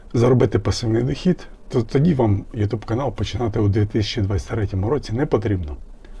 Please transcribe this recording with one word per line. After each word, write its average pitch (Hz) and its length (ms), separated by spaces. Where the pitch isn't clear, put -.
заробити 120 440
пасивний 110 440
дохід, 147 440
то 123 140
тоді 147 320
вам 110 300
YouTube 104 300
канал 123 280
починати 107 480
у 104 80
дві 104 180
тисячі 107 360
двадцять 98 260
третьому 101 420
році 139 220
не 131 140
потрібно. 90 500